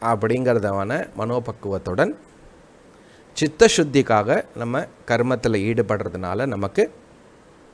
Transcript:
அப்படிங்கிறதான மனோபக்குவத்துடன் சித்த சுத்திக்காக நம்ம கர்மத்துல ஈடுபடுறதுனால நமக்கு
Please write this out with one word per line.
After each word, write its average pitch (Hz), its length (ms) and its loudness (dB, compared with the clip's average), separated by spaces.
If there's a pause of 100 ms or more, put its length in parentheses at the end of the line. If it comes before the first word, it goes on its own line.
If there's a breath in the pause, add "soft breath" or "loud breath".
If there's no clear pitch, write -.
அப்படிங்கிறதான 113 1080 0 (100)
மனோபக்குவத்துடன் 110 1000 -4 (1160 loud breath)
சித்த 180 440 4
சுத்திக்காக 131 680 2 (120)
நம்ம 120 300 -4 (220)
கர்மத்துல 120 500 2 (120)
ஈடுபடுறதுனால 101 760 -2
நமக்கு 101 540 -2 (760)